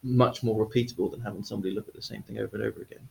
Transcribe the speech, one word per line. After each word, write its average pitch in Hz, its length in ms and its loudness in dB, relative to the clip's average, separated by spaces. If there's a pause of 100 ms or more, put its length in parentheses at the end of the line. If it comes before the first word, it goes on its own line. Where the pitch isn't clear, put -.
much 123 400 4
more 110 220 4
repeatable 120 460 2
than - 100 -10
having 104 220 -6
somebody 98 320 -4
look 104 140 -6
at - 60 -14
the - 60 -18
same 107 220 -10
thing 110 160 -10
over 107 180 -4
and 110 80 -2
over - 160 -4
again. - 300 -16